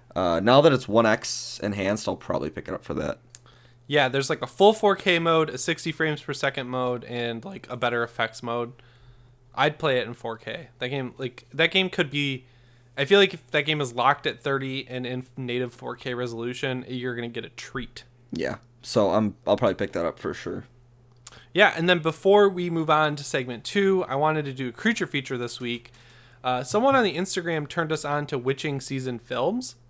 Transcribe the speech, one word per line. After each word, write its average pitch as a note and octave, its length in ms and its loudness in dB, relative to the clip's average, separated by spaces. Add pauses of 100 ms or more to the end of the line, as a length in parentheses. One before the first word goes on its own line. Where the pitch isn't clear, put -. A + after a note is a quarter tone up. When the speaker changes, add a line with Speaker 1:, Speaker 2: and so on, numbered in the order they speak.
(160)
Speaker 1:
uh, E2+ 260 2
now B2+ 200 8
that D#3 100 8
it's B2 160 0
One A2+ 180 6
X - 560 -2
enhanced, G2+ 460 -2
I'll F#2 80 -2
probably - 340 -4
pick - 160 -12
it - 80 -6
up - 100 -10
for D2+ 100 -6
that. D2+ 260 -4 (680)
Speaker 2:
Yeah, C#3+ 220 4
there's, C#3 200 -2
like, D#3+ 140 -2
a B2+ 60 -8
full G3+ 240 6
four G#3 240 2
K F3 240 2
mode, D#3+ 280 4
a - 100 -8
sixty D#3+ 340 -4
frames D#3 280 -2
per - 120 -8
second C3 360 -4
mode, B2 360 -2
and, A#2 400 -6
like, - 260 -14
a B2 60 -8
better A#2+ 260 0
effects - 400 -4
mode. A#2+ 300 -4 (840)
I'd D3+ 240 2
play C#3 200 2
it G#2+ 80 -2
in A#2 60 -10
four A#2 240 -10
K. C#3+ 320 -12 (120)
That B2 80 -4
game, C3 280 -6
like, B2+ 380 -10
that E3 160 2
game F#3+ 180 2
could E3 220 -2
be, C#3 340 -2 (540)
I C#3 60 2
feel G3 160 6
like F#3+ 120 4
if - 200 -16
that D3 100 2
game D3+ 180 -2
is B2 140 -4
locked C3 320 2
at A#2 160 -6
thirty C3+ 460 -4
and B2+ 180 -6
in B2+ 200 -6 (100)
native B2 360 -4
four B2 240 -12
K B2+ 180 -8
resolution, B2 720 -4
you're B2 260 -6
gonna A#2+ 140 -6
get A#2+ 160 -8
a - 60 -12
treat. - 540 -10 (280)
Speaker 1:
Yeah. C2 240 -4 (260)
So G#2 280 2
I'm, G#2 260 2 (100)
I'll G#2 100 4
probably G#2 180 2
pick - 180 -4
that E2+ 120 -2
up - 140 -2
for - 160 -4
sure. - 300 -8 (880)
Speaker 2:
Yeah, F#3+ 240 6
and E3 120 0
then F3 120 6
before G3 480 6
we F3+ 220 -2
move D#3+ 200 0
on D3+ 260 4
to C#3+ 80 -10
segment B2 400 -4
two, F#3+ 440 2
I C3 60 -4
wanted D3+ 320 2
to C3+ 60 -8
do C3 160 -6
a A#2 40 -8
creature A3 340 0
feature C3+ 320 -4
this A#2+ 220 -6
week. A#2+ 320 -6 (500)
Uh, B2+ 200 -2
someone B3+ 340 2
on B3 80 4
the D#3 120 0
Instagram E3+ 520 -2
turned D#3+ 240 -4
us D#3 120 -4
on D3 220 -2
to D3+ 120 -6
Witching C3+ 420 -2
Season B2+ 380 -6
Films, E3+ 580 -4 (140)